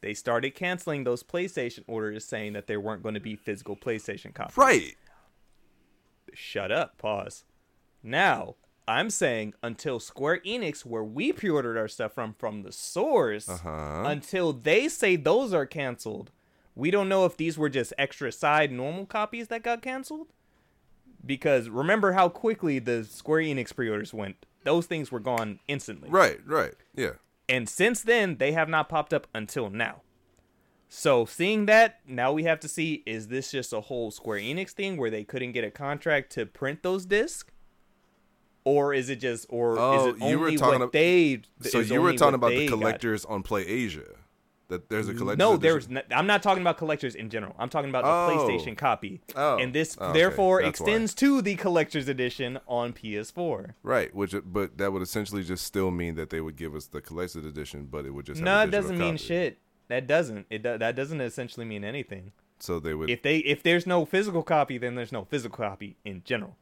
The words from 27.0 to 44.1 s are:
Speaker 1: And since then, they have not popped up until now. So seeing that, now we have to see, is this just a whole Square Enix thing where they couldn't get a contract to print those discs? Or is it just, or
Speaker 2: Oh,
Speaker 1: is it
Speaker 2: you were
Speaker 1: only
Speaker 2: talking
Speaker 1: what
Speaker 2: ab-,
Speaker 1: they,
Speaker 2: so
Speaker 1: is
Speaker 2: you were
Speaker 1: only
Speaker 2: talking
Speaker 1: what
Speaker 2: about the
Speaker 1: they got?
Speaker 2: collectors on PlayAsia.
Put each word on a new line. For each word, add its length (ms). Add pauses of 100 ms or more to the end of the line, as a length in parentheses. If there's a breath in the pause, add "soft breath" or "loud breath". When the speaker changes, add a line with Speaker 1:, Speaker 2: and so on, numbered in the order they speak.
Speaker 1:
And 220
since 320
then, 360
they 160
have 140
not 220
popped 240
up 200
until 360
now. 320 (880)
So 360
seeing 420
that, 380
now 280
we 100
have 180
to 60
see, 380
is 240
this 220
just 200
a 100
whole 300
Square 300
Enix 300
thing 260
where 120
they 140
couldn't 300
get 100
a 80
contract 600
to 120
print 380
those 220
discs? 460 (1120)
Or 280
is 160
it 80
just, 320
or 280
Speaker 2:
Oh, 340
Speaker 1:
is 100
it 80
Speaker 2:
you 100
were 80
Speaker 1:
only 100
Speaker 2:
talking 220
Speaker 1:
what 80
Speaker 2:
ab-, 60
Speaker 1:
they, 480 (200)
Speaker 2:
so 180
Speaker 1:
is 100
Speaker 2:
you 120
were 60
Speaker 1:
only 100
Speaker 2:
talking 160
Speaker 1:
what 20 (120)
Speaker 2:
about 40
the 60
Speaker 1:
they 100
got? 120
Speaker 2:
collectors 460
on 180
PlayAsia. 720 (540)